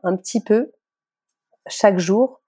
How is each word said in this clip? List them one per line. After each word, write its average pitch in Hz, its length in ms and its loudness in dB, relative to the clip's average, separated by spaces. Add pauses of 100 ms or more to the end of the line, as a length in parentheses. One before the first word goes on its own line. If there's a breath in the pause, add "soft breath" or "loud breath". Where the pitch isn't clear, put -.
un 185 140 -2
petit - 260 -6
peu 220 280 0 (1000)
chaque 196 300 2
jour 214 480 0